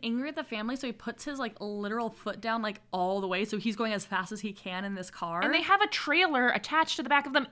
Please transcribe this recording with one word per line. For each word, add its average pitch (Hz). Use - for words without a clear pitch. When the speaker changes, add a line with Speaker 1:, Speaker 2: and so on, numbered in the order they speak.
Speaker 1:
angry 240
at 302
the 311
family, 226
so 262
he 240
puts -
his, 285
like, 233
literal 208
foot 214
down, 226
like, 208
all 185
the 196
way, 185
so 214
he's 214
going 220
as 202
fast 185
as 214
he 214
can 190
in 196
this 185
car. 170
Speaker 2:
And 240
they 339
have 392
a 415
trailer 302
attached 311
to 320
the 240
back 285
of 277
them 277